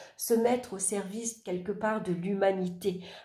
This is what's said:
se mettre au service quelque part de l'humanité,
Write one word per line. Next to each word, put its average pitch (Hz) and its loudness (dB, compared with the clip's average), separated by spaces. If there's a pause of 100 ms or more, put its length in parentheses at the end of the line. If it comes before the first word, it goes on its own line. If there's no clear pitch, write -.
(160)
se - 2
mettre 240 4
au 190 -6
service 202 -4
quelque 185 -4
part 214 0
de 180 -2
l'humanité, 185 0 (200)